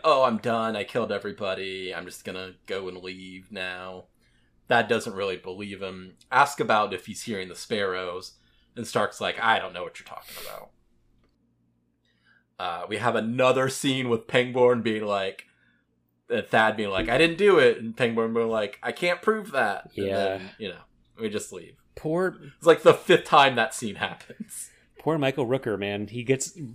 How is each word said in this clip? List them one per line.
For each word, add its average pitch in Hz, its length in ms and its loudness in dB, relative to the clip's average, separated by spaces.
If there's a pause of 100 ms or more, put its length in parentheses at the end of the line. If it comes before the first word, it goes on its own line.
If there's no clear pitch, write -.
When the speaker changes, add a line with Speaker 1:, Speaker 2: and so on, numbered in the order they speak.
Speaker 1:
"Oh, 143 200 6
I'm 117 140 4
done. 113 380 -2
I 101 80 -4
killed 107 280 -2
everybody. 95 840 -6
I'm 85 100 -10
just - 200 -16
gonna 92 280 -10 (140)
go 95 200 -6
and 90 100 -10
leave 92 540 -14
now." 92 540 -10 (640)
Thad 117 200 4
doesn't 110 280 -2
really 95 220 -4
believe 95 440 -12
him. 92 360 -12 (140)
Ask 135 280 4
about 107 340 2
if 92 140 -6
he's 104 160 -12
hearing 95 260 -8
the 85 60 -16
sparrows. 92 760 -6 (420)
And 117 100 -10
Stark's 107 360 -2
like, 92 200 -2
"I 113 180 4
don't 92 140 -8
know 90 100 -10
what - 160 -12
you're - 80 -20
talking - 280 -16 (100)
about." - 240 -14 (1900)
Uh, 90 300 -6
we 107 80 -4
have 117 180 0
another 127 540 2
scene 131 400 -2
with 113 180 -2
Pangborn 123 540 4
being 107 240 -2
like, 101 400 -2 (880)
uh, 107 80 0
Thad 110 340 4
being 104 140 -2
like, 95 180 0
"I 120 100 2
didn't 165 200 4
do 190 220 6
it." 120 180 6
And 113 180 -10
Pangborn 113 380 0
being 113 160 0
like, 107 340 -2
"I 120 80 -4
can't 175 300 -2
prove 214 300 -2
that." 113 340 0 (100)
And 101 120 -4
Speaker 2:
Yeah. 95 80 -2
Speaker 1:
then, 95 420 -2
you 104 120 -10
know, 85 120 -14 (380)
we 110 100 -4
just 101 240 -8
leave. 87 220 -16 (200)
Speaker 2:
Poor 170 420 -2 (200)
Speaker 1:
It's - 80 -6
like 165 180 8
the 170 100 10
fifth - 320 4
time 139 300 6
that 113 180 2
scene 101 220 -8
happens. - 760 -10 (300)
Speaker 2:
Poor 160 180 -2
Michael 135 280 0
Rooker, 113 340 -2
man. 101 280 -4
He 120 160 -10
gets 131 340 -2 (180)